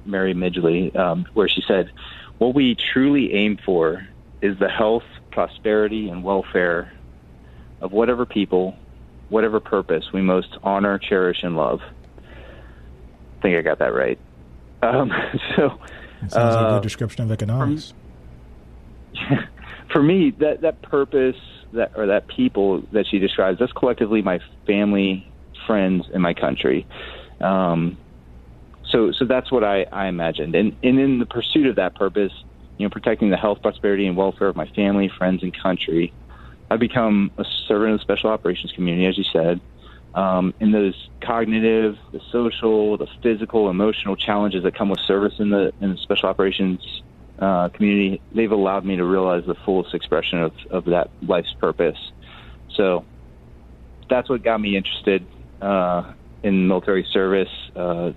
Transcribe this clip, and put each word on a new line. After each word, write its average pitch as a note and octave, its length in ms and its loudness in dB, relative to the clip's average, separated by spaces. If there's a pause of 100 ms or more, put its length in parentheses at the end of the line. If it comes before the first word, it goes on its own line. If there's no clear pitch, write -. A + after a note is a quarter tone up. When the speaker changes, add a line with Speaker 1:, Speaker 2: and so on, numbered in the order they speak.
Speaker 1:
Mary F#2+ 300 0
Midgley, F2 640 0
um, F2+ 360 0
where F#2+ 160 2
she - 180 -2
said, F#2 240 2 (460)
"What B2+ 180 2
we C3 200 4
truly C3+ 580 0
aim G#2 320 2
for D#2+ 420 0 (360)
is G2+ 160 0
the F#2+ 100 2
health, A2+ 360 0 (260)
prosperity, G#2+ 800 0
and F2 140 -8
welfare F2+ 680 0 (880)
of F#2 120 -8
whatever A#2 340 2
people, F#2+ 500 -2 (520)
whatever G#2+ 320 2
purpose F2+ 520 -2
we F#2+ 80 -2
most F#2 420 0
honor, G2 360 0
cherish, F#2 440 0
and F2 140 -4
love." C2+ 240 0 (1600)
I - 40 -20
think F#2 140 4
I E2 60 2
got D#2 160 0
that A#1+ 160 0
right. B1 240 0 (640)
Um, A#2+ 280 2 (240)
<laughs> - 220 -4
so, - 220 2 (440)
Speaker 2:
It G2 100 -10
sounds A2+ 220 4
like A2+ 100 2
a A2 40 2
Speaker 1:
uh, G#2+ 60 4
Speaker 2:
good G2+ 80 2
description A2+ 420 -4
of A2 80 0
economics. C3 600 -2 (1200)
Speaker 1:
<laughs> - 800 -6
for D3+ 100 4
me, D#3+ 360 6
that, D3+ 240 0
that D#3 200 0
purpose, C3+ 540 0 (360)
that, A2+ 240 -2
or G#2 100 -2
that G2 220 0
people G2 540 0 (100)
that G2+ 140 2
she G#2 120 0
describes, F#2+ 400 0
that's B2+ 140 0
collectively A2 500 0
my F2+ 180 0 (260)
family, G2+ 640 2 (360)
friends, F#2+ 460 2
and F#2 100 0
my E2+ 120 4
country. C2+ 520 0 (540)
Um, F2+ 560 2 (920)
so, A2 220 4
so - 120 0
that's B2+ 260 0
what A#2+ 140 2
I, G2+ 200 2
I G2 220 -6
imagined. E2 480 -2
And, G2+ 280 2
and B2+ 160 4
in C3+ 200 2
the A#2+ 80 0
pursuit C3+ 400 0
of A2 100 0
that F#2 180 -2
purpose, G2 380 0 (460)
you G#2 80 -2
know, F#2+ 40 -2
protecting G#2+ 400 0
the F2+ 60 2
health, G#2 260 0
prosperity, G2+ 440 0
and F2+ 100 0
welfare G2 320 0
of F2+ 80 -2
my D#2 120 -4
family, G2+ 400 0
friends, F#2 340 -2
and F2+ 140 -6
country, F2 560 -2 (580)
I've A2+ 100 2
become G#2+ 580 2
a G2+ 60 -4 (220)
servant A2 260 2
of G#2+ 80 0
the - 20 -16
special G#2 280 0
operations F2+ 420 -4
community, F2+ 340 0
as F#2 100 2
you G2 80 -2
said. E2+ 360 0 (540)
Um, F#2 460 0
in G#2+ 120 4
those G2+ 220 2 (260)
cognitive, A2 800 2 (140)
the - 80 -10 (120)
social, A2 640 2
the - 100 -4 (160)
physical, A2 460 2
emotional G2 480 0
challenges G#2 460 0
that F2+ 120 0
come G2+ 140 -2
with F#2+ 120 -2
service G2 380 2
in G#2 120 0
the, G2+ 300 2
in G2 100 0
the F2+ 80 -4
special G2 300 -2
operations, F#2+ 760 -2 (360)
uh, F2+ 300 2
community, G2+ 540 0 (100)
they've G#2+ 180 0
allowed G2 360 2
me G2 100 -2
to F2 80 0
realize F2+ 400 2
the F2 100 -4
fullest F#2+ 400 -2
expression E2 460 -2
of, D#2+ 140 -2 (160)
of F2+ 160 -4
that F2 240 2 (100)
life's F2 400 -2
purpose. F2 380 0 (800)
So F#2 280 2 (1040)
that's B2 220 0
what A#2+ 120 -2
got A2+ 160 2
me G2+ 160 0
interested, G2 520 0 (340)
uh, F#2 540 0 (280)
in F#2+ 240 2
military F#2 460 0
service. F#2+ 380 2 (240)
Uh, F2 420 -4